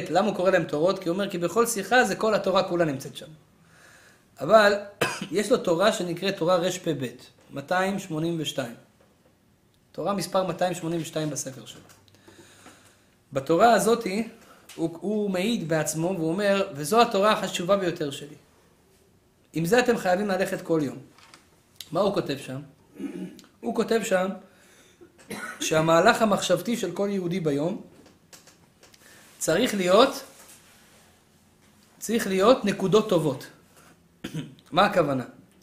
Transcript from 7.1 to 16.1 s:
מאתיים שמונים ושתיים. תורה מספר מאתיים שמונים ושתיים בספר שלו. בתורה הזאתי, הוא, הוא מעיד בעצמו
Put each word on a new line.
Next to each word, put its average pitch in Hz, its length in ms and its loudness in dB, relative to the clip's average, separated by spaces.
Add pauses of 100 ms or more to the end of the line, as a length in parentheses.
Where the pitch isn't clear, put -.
מאתיים 185 480 -2
שמונים 165 400 -6
ושתיים. 123 360 -6 (1160)
תורה 170 220 -4
מספר 190 300 -2
מאתיים 180 300 -2
שמונים 165 280 -4
ושתיים 156 280 -4
בספר 131 360 -10
שלו. - 160 -20 (1500)
בתורה 165 400 4
הזאתי, 214 540 0 (480)
הוא, 165 260 -6
הוא 208 300 -2
מעיד 185 380 -2
בעצמו 160 480 -2